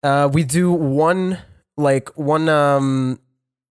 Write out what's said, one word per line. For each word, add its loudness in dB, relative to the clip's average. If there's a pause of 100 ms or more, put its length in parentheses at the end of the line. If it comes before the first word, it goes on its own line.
Uh, 2
we 2
do 0
one, 0 (380)
like, -2
one, -2
um, 0 (520)